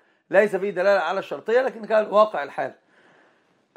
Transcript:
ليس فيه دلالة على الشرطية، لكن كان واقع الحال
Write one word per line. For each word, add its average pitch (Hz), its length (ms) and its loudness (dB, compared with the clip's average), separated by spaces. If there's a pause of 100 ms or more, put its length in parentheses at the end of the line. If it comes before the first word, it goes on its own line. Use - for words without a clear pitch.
(300)
ليس 190 260 4
فيه 196 140 -4
دلالة 185 300 2
على 175 180 -2
الشرطية، 202 440 -2
لكن 226 220 -6
كان 214 260 2
واقع 202 320 2
الحال 135 320 -8 (1040)